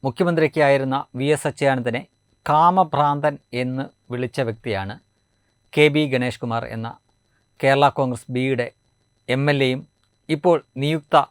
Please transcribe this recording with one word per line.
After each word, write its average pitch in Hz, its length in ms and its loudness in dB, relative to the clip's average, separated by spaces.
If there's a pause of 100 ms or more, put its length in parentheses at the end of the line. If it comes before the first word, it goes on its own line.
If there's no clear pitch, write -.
മുഖ്യമന്ത്രിയൊക്കെയായിരുന്ന 139 1000 0 (100)
വി 127 100 -6
എസ് 147 220 0
അച്യുതാനന്ദനെ 127 600 -2 (400)
കാമഭ്രാന്തൻ 151 920 2 (160)
എന്ന് 127 300 -4 (260)
വിളിച്ച 123 300 -6
വ്യക്തിയാണ് 110 540 -6 (800)
കെ 151 160 6
ബി 147 180 0
ഗണേഷ് 127 340 -4
കുമാർ 117 240 -6
എന്ന 113 240 -10 (720)
കേരള 139 280 4
കോൺഗ്രസ് 131 420 -4
ബിയുടെ 127 360 -2 (640)
എം 139 220 0
എൽ 139 120 2
എയും 127 180 0 (480)
ഇപ്പോൾ 160 340 2 (140)
നിയുക്ത 147 540 0